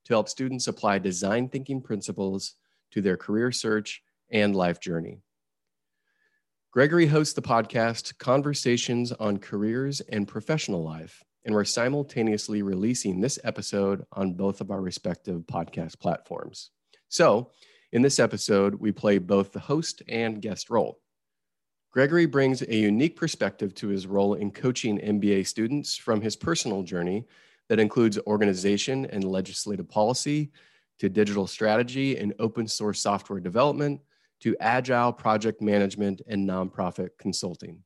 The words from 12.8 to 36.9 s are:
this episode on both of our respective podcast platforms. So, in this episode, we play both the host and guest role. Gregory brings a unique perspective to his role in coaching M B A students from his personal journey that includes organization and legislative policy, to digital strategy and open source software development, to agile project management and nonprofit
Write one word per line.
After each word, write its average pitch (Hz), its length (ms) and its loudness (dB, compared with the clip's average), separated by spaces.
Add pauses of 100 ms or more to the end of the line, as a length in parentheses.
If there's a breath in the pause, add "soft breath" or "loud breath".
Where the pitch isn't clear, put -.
this 131 240 -2
episode 98 680 -2
on 95 220 -2
both 98 260 -2
of 98 120 -6
our 98 80 -4
respective 90 640 -6
podcast - 580 -8
platforms. - 680 -8 (380 soft breath)
So, 123 440 4 (400 soft breath)
in 120 100 4
this 139 160 4
episode, 101 560 4
we 107 160 -2
play 101 280 2
both 98 340 2
the 98 80 -8
host - 480 -4
and 110 340 -2
guest 101 260 -8
role. 104 300 0 (920)
Gregory 156 360 4
brings 135 340 2
a 113 160 -2
unique 107 400 4
perspective 104 580 -4
to 110 140 -8
his 95 180 -2
role 98 280 2
in 101 160 -4
coaching 117 500 -2
M 104 180 0
B 101 140 2
A 98 100 4
students 120 540 -2
from 110 240 -2
his 110 160 -4
personal 120 460 -2
journey 90 420 -4 (460 soft breath)
that 110 100 4
includes 107 460 4
organization 104 800 2
and 98 180 -4
legislative 95 640 -6
policy, 143 640 0 (460 soft breath)
to 98 100 0
digital 101 380 2
strategy 123 720 0
and 104 200 -4
open 113 300 -2
source 104 320 -4
software 98 400 -2
development, 139 600 0 (360)
to - 220 0
agile 120 540 2
project 110 480 0
management 101 640 0
and 101 180 -2
nonprofit 92 640 -4 (100)